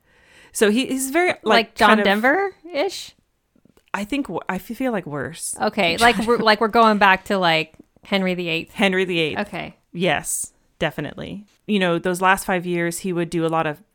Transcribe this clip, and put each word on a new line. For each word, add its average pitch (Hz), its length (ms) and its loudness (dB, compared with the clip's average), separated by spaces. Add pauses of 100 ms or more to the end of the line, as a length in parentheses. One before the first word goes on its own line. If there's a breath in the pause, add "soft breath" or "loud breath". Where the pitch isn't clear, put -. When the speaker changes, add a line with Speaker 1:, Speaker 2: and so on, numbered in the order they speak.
(520 soft breath)
Speaker 1:
So 208 200 2
he, 240 160 0
he's 262 240 -4
very, 349 180 2
like, - 140 -6
Speaker 2:
Like 220 320 2
John 214 140 4
Speaker 1:
kind 220 120 6
of 202 40 0
Speaker 2:
Denver-ish? 320 1080 -2 (800)
Speaker 1:
I 196 100 -4
think, 277 240 -6
w-, 175 220 -8
I 190 60 -4
f-, 185 80 -8
feel 254 280 -4
like 196 140 -4
worse. 143 560 -8
Speaker 2:
Okay. 185 360 0
Speaker 1:
<laughs> 196 40 0
Speaker 2:
Like, 233 160 4 (100)
we're, 233 100 2
like, 220 240 4
we're 226 60 2
going 220 300 4
back 190 280 4
to, 202 120 -2
like, 165 360 0 (300)
Henry 190 300 -2
the 175 160 -6
eighth. 160 240 -6
Speaker 1:
Henry 190 320 2
the 175 140 -2
eighth. 160 200 -2
Speaker 2:
Okay. 170 360 -10 (180)
Speaker 1:
Yes, - 600 -4 (260)
definitely. 160 680 -8 (220)
You 208 120 2
know, 170 200 2
those 180 220 -2
last 190 240 2
five 180 200 -2
years, 170 340 -2
he 190 140 -6
would 170 160 -2
do 165 160 -2
a - 40 0
lot 160 180 -2
of, 147 140 -8 (140)